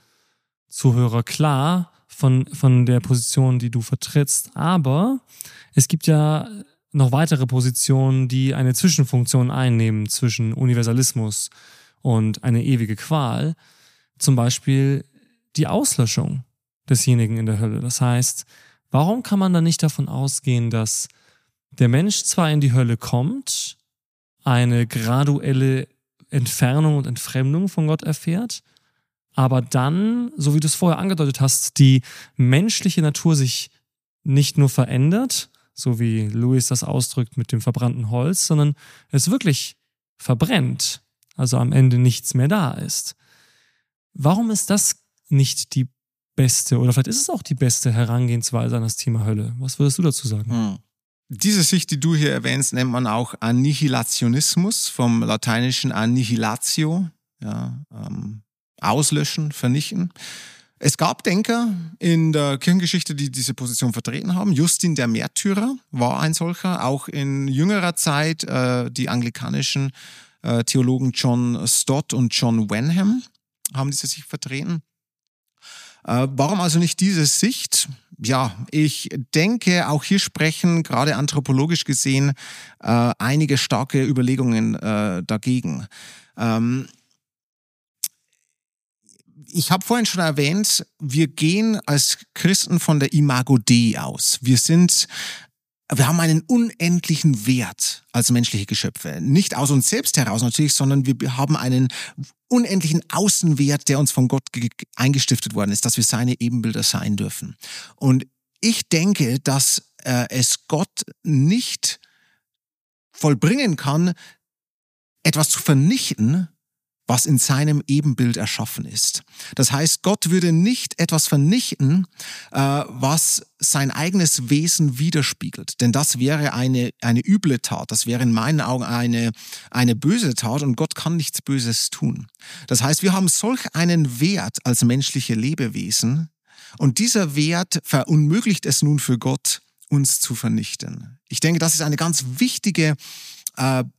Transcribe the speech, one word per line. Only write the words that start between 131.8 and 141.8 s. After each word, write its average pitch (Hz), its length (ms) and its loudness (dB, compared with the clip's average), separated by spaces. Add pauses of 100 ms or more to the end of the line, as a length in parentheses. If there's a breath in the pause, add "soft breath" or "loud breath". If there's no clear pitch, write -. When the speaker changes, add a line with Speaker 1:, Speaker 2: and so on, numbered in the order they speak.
Speaker 2:
tun. - 380 -6 (400 loud breath)
Das 123 140 0
heißt, 147 200 0
wir 185 100 4
haben 190 160 0
solch - 460 -2
einen 160 460 0
Wert 180 440 -2
als 123 200 2
menschliche 127 500 0
Lebewesen 117 960 -2 (480 loud breath)
und 135 220 2
dieser 202 340 0
Wert 170 480 0
verunmöglicht 156 800 2
es - 160 0
nun 147 200 2
für 127 180 0
Gott, - 420 -4 (300)
uns 139 300 2
zu - 160 -4
vernichten. - 800 -6 (100)
Ich - 120 -6
denke, 165 180 2
das 165 160 0
ist 165 80 -2